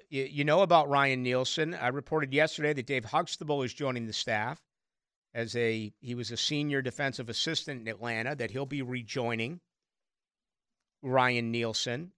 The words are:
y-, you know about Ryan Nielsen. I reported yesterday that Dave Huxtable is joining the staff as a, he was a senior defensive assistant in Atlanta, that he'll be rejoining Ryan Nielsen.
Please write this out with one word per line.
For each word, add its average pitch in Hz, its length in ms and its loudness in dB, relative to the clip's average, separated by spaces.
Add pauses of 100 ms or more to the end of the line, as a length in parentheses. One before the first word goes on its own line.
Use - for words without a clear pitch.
(100)
y-, 135 200 -2
you 143 140 0
know 156 180 8
about 165 260 8
Ryan 139 340 4
Nielsen. 131 520 0
I 147 140 -2
reported 139 440 -2
yesterday 151 400 2
that 135 140 -4
Dave 131 180 -2
Huxtable 151 580 -2
is 123 120 -2
joining 123 320 -4
the 110 60 -8
staff 113 500 -4 (720)
as 117 220 -4
a, 113 440 0
he 120 140 -8
was 117 160 -6
a 117 80 -8
senior 147 420 0
defensive 131 480 -4
assistant 135 540 -4
in 110 60 -8
Atlanta, 113 460 -4
that 120 160 -6
he'll 135 140 -4
be 139 160 -6
rejoining 123 800 -4 (1400)
Ryan 127 500 2
Nielsen. 120 640 -2